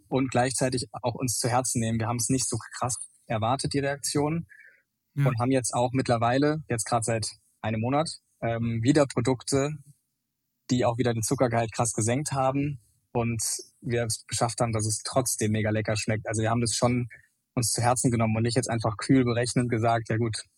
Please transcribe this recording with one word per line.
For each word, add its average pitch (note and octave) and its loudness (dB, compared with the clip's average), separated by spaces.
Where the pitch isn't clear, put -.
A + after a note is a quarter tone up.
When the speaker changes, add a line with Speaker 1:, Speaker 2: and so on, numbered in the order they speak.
Speaker 1:
und C3 0
gleichzeitig B2+ 0
auch A#2+ -4
uns - -4
zu B2+ 0
Herzen B2 0
nehmen. A2+ 0
Wir A2 -2
haben A#2+ -2
es A#2 -2
nicht C3 0
so A#2 -4
krass B2+ -4
erwartet, A#2+ 0
die C#3+ 2
Reaktion, D3 -2
Speaker 2:
Ja. C#3+ 2
Speaker 1:
und A#2 0
haben B2 2
jetzt C3 0
auch B2 0
mittlerweile, C3 2
jetzt A2+ -4
grad A#2 0
seit A2+ -2
einem A2 -2
Monat, C#3+ 0
ähm, A#2 -2
wieder C#3+ 6
Produkte, C3+ 0
die B2 2
auch A#2+ 2
wieder A#2+ 2
den A2+ -2
Zuckergehalt A#2 0
krass A2+ 0
gesenkt A#2+ 0
haben C#3 0
und A#2 0
wir A#2 -2
es - -6
geschafft - -2
haben, A#2 0
dass A2 0
es G#2+ -2
trotzdem A2+ 0
mega G#2+ 2
lecker G#2+ 0
schmeckt. A2 -2
Also A2 -2
wir A2 2
haben A#2+ 2
das A#2 0
schon B2 0
uns A#2 0
zu - -2
Herzen B2 2
genommen A2+ 2
und A2+ 0
nicht A#2+ 0
jetzt B2+ 0
einfach A2+ -2
kühl C3+ 4
berechnend A#2+ 0
gesagt, A#2 0
„Ja A2 0
gut, A2+ -2